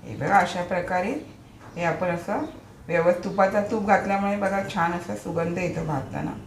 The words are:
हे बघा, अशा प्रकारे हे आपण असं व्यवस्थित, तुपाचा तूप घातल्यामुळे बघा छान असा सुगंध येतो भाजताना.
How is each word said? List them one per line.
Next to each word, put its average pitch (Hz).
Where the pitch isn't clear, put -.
हे -
बघा, 175
अशा 180
प्रकारे 185
हे 170
आपण 170
असं 175
व्यवस्थित, 175
तुपाचा 196
तूप 208
घातल्यामुळे 196
बघा 196
छान 175
असा 175
सुगंध 170
येतो 170
भाजताना. 135